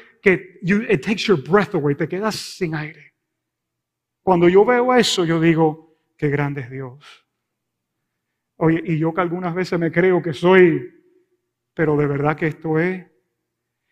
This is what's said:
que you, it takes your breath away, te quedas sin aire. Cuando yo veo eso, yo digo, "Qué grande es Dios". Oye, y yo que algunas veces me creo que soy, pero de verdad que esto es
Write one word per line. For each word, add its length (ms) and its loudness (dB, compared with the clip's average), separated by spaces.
que 400 0
you, 220 0
it 200 0
takes 240 -4
your 160 2
breath 320 0
away, 200 -2
te 120 -6
quedas 280 -6
sin 400 -8
aire. 400 -14
Cuando 240 2
yo 200 6
veo 260 0
eso, 320 0
yo 160 0
digo, 560 0
"Qué 100 -2
grande 320 -4
es 100 -12
Dios". 560 -18
Oye, 280 0
y 140 -2
yo 160 -2
que 80 -2
algunas 320 -6
veces 240 -4
me 120 -2
creo 300 2
que 140 -6
soy, 680 4
pero 240 -2
de 100 0
verdad 300 -2
que 120 -4
esto 300 -4
es 280 -4